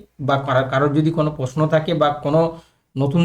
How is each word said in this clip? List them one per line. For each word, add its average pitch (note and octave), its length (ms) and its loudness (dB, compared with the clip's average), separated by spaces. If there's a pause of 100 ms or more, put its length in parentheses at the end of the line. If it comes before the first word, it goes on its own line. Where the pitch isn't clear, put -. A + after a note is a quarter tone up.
(200)
বা C#3 180 0
কারো, C3+ 320 0
কারোর C#3 240 2
যদি D#3 180 2
কোনো D#3 200 0
প্রশ্ন C3+ 360 -6
থাকে D#3 260 0
বা D3 160 2
কোনো D3+ 320 0 (540)
নতুন C#3 300 0